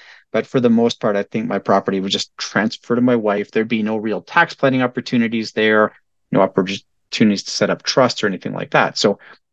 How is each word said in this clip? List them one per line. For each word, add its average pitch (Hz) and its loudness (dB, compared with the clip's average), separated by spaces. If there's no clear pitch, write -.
But 113 -2
for - -2
the 120 4
most 117 2
part, 107 0
I 101 0
think 110 -6
my 101 -2
property 98 0
would 95 -4
just - -6
transfer - -2
to 120 0
my 123 4
wife. 104 -2
There'd 110 -2
be 110 -2
no 110 -2
real 104 -4
tax - 0
planning 131 0
opportunities 117 -2
there, 107 2
no 98 2
opportunities 95 -2
to - -12
set 95 -2
up 87 -4
trust - 0
or 110 -2
anything - -6
like - -8
that. 117 0
So 101 0